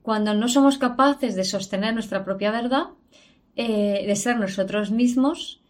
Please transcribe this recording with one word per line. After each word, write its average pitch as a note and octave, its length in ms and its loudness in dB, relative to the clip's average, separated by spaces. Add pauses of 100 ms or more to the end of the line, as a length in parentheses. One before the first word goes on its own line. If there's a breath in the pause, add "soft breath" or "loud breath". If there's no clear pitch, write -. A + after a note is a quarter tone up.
cuando G#3+ 320 0
no A3 140 2
somos C#4 280 4
capaces C4 600 0
de F#3 80 0
sostener G3 500 -4
nuestra G3 300 -6
propia G3 260 -2
verdad, B3 360 -2 (680 soft breath)
eh, G#3 500 0
de G3+ 120 0
ser A3+ 200 0
nosotros G3 540 -2
mismos, B3 800 0